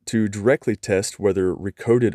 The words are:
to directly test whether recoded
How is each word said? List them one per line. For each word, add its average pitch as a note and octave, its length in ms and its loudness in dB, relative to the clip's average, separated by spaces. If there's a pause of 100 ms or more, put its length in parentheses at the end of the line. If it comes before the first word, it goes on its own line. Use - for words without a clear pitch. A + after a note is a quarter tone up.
to A2 200 0
directly G#2 480 0
test - 460 -2
whether F#2+ 340 0
recoded A#2 600 0